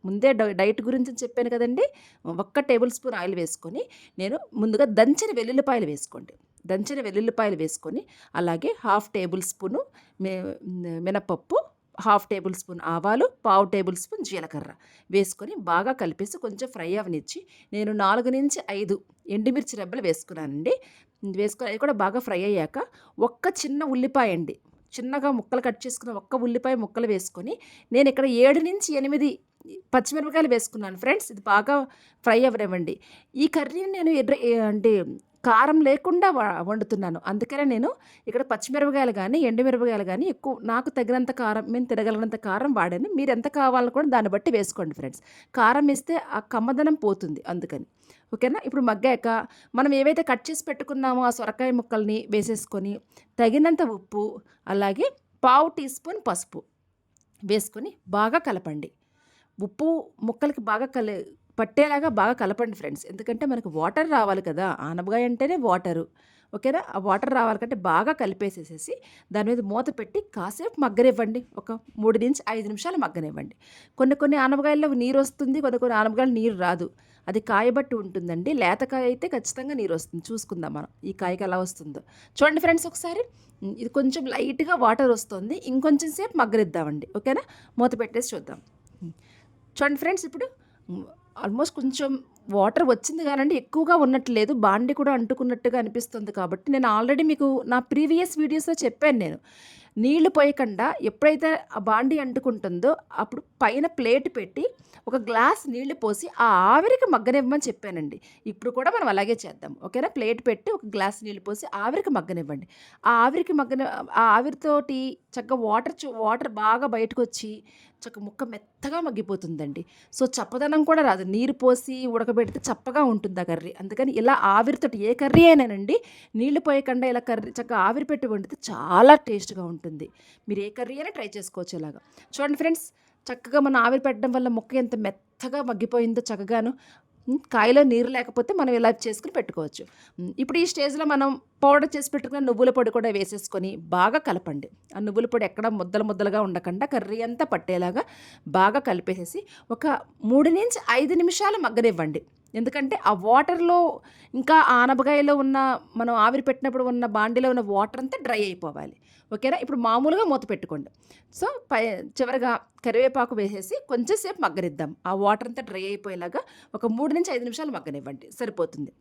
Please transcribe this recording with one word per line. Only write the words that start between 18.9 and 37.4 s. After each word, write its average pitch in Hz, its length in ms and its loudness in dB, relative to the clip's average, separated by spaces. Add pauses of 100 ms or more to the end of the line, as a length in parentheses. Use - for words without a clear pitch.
ఎండుమిర్చి 247 440 0
రెబ్బలు 196 280 -8
వేసుకున్నానండి. 156 680 -4 (680)
వేసుకొని 208 300 -4
అవి 214 140 -6
కూడా 285 180 2
బాగా 202 240 0
ఫ్రై 190 140 -2 (100)
అయ్యాక 185 280 -2 (500)
ఒక్క - 180 -6 (160)
చిన్న 285 180 -4 (140)
ఉల్లిపాయ 247 440 0
అండి, 160 180 -8 (420)
చిన్నగా 269 400 -4
ముక్కలు 240 300 -4
కట్ 226 180 -6
చేసుకున్న 233 360 -10
ఒక్క 254 260 -4
ఉల్లిపాయ 247 260 -2 (100)
ముక్కలు 226 300 -4
వేసుకొని 190 420 -8 (400)
నేను 277 160 8
ఇక్కడ 269 140 2 (180)
ఏడు 285 240 6
నుంచి 381 220 -4 (100)
ఎనిమిది 285 300 2 (640)
పచ్చిమిరపకాయలు 294 600 2
వేసుకున్నాను 202 500 -6
ఫ్రెండ్స్. 330 260 0
ఇది 202 100 -16 (120)
బాగా 214 200 4 (500)
ఫ్రై 226 140 6 (120)
అవ్వనివ్వండి. 185 440 -4 (480)
ఈ 320 40 4 (100)
కర్రీని 339 400 -2
నేను 330 140 2 (100)
ఎర్ర-, 269 200 2 (100)
ఏ, 233 40 4 (200)
అంటే 214 180 4 (560)
కారం 277 380 6
లేకుండా 349 500 4
వ-, 196 320 -2
వండుతున్నాను. 196 500 -2 (120)
అందుకనే 233 420 -2